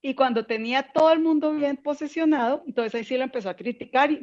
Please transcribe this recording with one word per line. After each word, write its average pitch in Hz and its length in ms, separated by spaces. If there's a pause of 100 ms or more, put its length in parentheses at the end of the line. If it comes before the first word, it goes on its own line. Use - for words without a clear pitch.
Y 262 120
cuando 240 300
tenía 233 480
todo 320 200
el 320 80
mundo 302 340
bien 285 220
posesionado, 294 880
entonces 233 300
ahí 226 80
sí 254 120
lo 254 60
empezó 247 280
a 180 60
criticar 247 540
y, 294 120